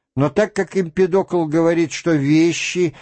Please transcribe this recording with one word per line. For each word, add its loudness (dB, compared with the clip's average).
Но 0
так -2
как -4
Эмпидокл 0
говорит, 0
что -2
вещи 0